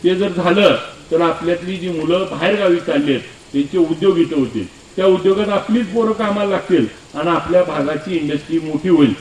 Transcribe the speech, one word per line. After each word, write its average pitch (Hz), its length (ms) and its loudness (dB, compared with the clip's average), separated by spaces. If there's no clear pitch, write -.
ते 185 100 4
जर 196 140 0
झालं 175 480 4
तर 165 100 2
आपल्यातली 170 560 -2
जी 180 120 -6
मुलं 170 420 -2
बाहेरगावी 185 460 0
चालली 147 360 -2
आहेत 120 100 -2
त्यांचे 143 260 -2
उद्योग 170 400 2
इथं 156 200 0
होतील, 110 280 -2
त्या 185 100 2
उद्योगात 190 420 2
आपलीच 214 380 0
पोरं 220 260 0
कामाला 202 380 -2
लागतील 175 360 0
आणि 156 160 -2
आपल्या 170 320 2
भागाची 151 540 -4
इंडस्ट्री 147 420 -4
मोठी 156 300 -4
होईल. 147 320 4